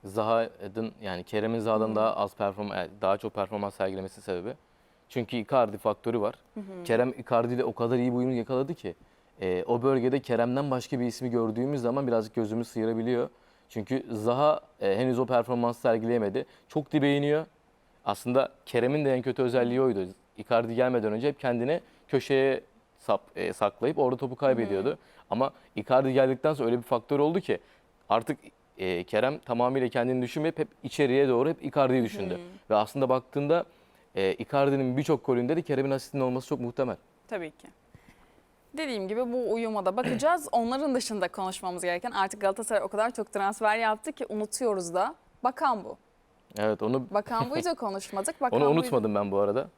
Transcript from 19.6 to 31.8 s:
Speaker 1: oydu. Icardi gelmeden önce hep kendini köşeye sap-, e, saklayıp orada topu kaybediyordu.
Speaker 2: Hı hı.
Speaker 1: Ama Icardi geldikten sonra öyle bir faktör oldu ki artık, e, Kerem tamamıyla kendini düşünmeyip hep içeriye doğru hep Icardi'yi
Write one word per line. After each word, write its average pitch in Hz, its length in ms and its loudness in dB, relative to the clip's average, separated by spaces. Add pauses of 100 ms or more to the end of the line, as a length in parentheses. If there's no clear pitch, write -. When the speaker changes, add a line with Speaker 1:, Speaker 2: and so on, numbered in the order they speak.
Speaker 1:
oydu. 98 240 2 (320)
Icardi 113 360 0
gelmeden 120 380 2
önce 117 160 -2
hep 143 120 -6
kendini 127 400 0 (280)
köşeye 135 520 2 (380)
sap-, - 380 -2
e, 90 160 -4
saklayıp 117 460 0
orada 131 180 2
topu 127 200 -6
kaybediyordu. 113 520 0
Speaker 2:
Hı 151 40 -2
hı. - 40 -6 (340)
Speaker 1:
Ama 123 220 0 (240)
Icardi 131 360 2
geldikten 131 420 2
sonra 131 120 -2
öyle 120 120 4
bir 120 40 -4
faktör 123 360 0
oldu 160 220 2
ki 107 180 -2 (500)
artık, 117 300 0 (400)
e, 92 260 -2
Kerem 127 340 0
tamamıyla 127 500 0
kendini 127 340 0
düşünmeyip 151 360 -4
hep 156 100 -2 (140)
içeriye 135 460 2
doğru 127 200 4
hep - 160 -4
Icardi'yi 131 380 4